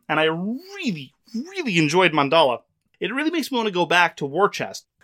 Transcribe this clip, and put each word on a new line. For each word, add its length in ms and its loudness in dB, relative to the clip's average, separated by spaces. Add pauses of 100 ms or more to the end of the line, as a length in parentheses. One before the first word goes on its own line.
and 140 0
I 20 2
really, 880 -4 (220)
really 440 -2
enjoyed 340 4
Mandala, 480 2 (400)
it 120 -4
really 180 -2
makes 200 -4
me 60 -2
want 100 0
to 60 -4
go 120 0
back 300 2
to 100 -8
War 220 2
Chest. 380 -6 (180)